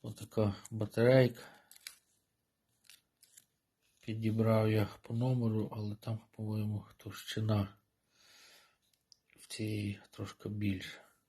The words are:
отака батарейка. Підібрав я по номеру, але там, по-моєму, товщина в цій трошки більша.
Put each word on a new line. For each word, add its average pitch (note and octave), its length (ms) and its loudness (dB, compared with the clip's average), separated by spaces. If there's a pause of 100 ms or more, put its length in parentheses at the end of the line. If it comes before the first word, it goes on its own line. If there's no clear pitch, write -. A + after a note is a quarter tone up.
отака G#2+ 480 -2 (160)
батарейка. A#2+ 720 4 (2500)
Підібрав A2 720 2
я G#2+ 180 4 (140)
по - 120 -10
номеру, A#2 580 0
але G#2 220 -6
там, A2 260 -8 (100)
по-моєму, G#2+ 540 -4 (120)
товщина G#2+ 720 -2 (1700)
в - 60 -20
цій G#2 540 -4 (100)
трошки - 380 -10
більша. G2+ 560 -4 (240)